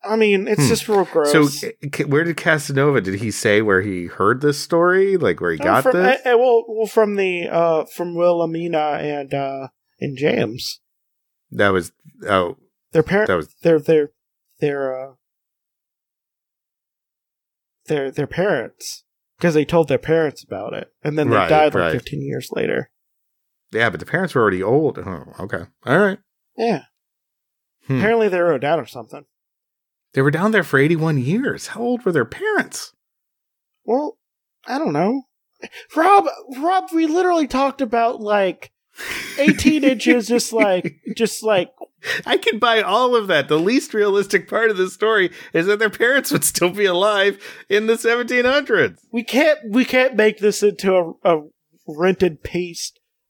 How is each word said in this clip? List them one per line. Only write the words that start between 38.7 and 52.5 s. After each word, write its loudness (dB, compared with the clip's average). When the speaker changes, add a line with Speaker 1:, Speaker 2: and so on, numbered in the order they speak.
Speaker 1:
eighteen 4
inches, 2
just 0
like, 0
Speaker 2:
<laughs> -10
Speaker 1:
just -2
like 0
Speaker 2:
I 0
can -2
buy 2
all 2
of 0
that. 2
The 2
least 0
realistic 0
part 2
of -2
the 0
story 0
is 0
that 2
their 2
parents 0
would 0
still 0
be -2
alive 0
in 0
the 2
seventeen 0
hundreds. 0
Speaker 1:
We -4
can't, 2
we 2
can't 0
make 2
this 0
into 0
a, 0
a -4
rented 0
paste, -8